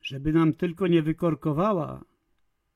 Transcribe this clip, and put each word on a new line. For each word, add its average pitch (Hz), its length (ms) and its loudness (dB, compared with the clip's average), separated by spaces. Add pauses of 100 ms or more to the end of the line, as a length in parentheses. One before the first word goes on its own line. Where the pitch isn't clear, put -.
„Żeby 139 320 -6
nam 160 200 4
tylko 175 340 -4
nie 170 140 4
wykorkowała”, 156 1040 -2 (720)